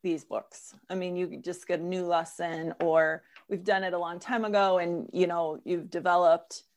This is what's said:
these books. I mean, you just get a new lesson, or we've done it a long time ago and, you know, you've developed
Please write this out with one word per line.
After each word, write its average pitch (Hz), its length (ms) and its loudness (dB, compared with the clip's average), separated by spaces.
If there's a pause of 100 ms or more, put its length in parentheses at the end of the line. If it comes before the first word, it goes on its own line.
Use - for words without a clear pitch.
these 165 200 -2
books. - 520 -12 (120)
I 180 80 -8
mean, 180 200 -4
you 180 220 -4
just 175 300 -10
get 175 120 -2
a 165 40 -6
new 180 220 -4
lesson, 165 720 -2
or 160 440 2 (260)
we've 185 140 -6
done 190 200 2
it 180 100 -2
a 175 40 -2
long 175 220 -6
time 226 260 -4
ago 196 320 4
and, 175 360 -2
you 185 120 4
know, 170 400 -2
you've 170 240 -4
developed 175 720 2 (160)